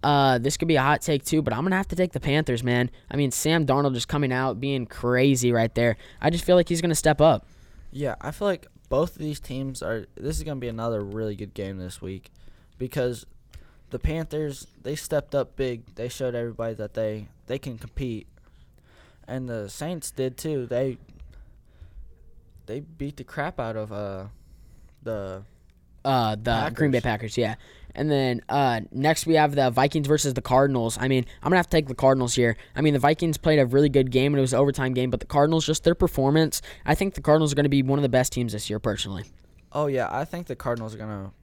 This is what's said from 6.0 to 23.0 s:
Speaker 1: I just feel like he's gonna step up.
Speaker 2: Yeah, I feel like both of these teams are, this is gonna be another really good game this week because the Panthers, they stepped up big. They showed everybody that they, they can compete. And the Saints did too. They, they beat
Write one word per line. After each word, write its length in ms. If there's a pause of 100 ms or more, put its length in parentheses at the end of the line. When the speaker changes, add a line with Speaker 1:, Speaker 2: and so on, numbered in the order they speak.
Speaker 1:
I 80
just 140
feel 120
like 140
he's 120
gonna 120
step 260
up. 280 (440)
Speaker 2:
Yeah, 300
I 80
feel 180
like 200 (220)
both 260
of 60
these 180
teams 420
are, 320
this 240
is 60
gonna 160
be 80
another 360
really 320
good 200
game 240
this 200
week 300 (480)
because 480 (640)
the 80
Panthers, 720 (160)
they 120
stepped 380
up 220
big. 400
They 140
showed 260
everybody 400
that 180
they, 360 (180)
they 100
can 220
compete. 480 (1000)
And 220
the 180
Saints 440
did 260
too. 300
They, 320 (1700)
they 140
beat 360